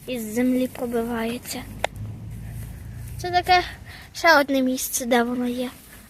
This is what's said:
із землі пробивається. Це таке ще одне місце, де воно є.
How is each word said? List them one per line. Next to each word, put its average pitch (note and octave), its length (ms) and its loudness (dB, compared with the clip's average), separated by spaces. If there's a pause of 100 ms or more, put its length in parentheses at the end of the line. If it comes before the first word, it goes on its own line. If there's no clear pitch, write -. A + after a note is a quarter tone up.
із A3+ 260 -6
землі B3+ 340 2
пробивається. A#3+ 960 -4 (1500)
Це F4 140 -4
таке F4+ 320 6 (500)
ще D#4+ 260 8
одне C#4 220 4
місце, B3+ 440 -2
де A#3+ 180 4
воно B3 240 -2
є. B3 220 -4 (400)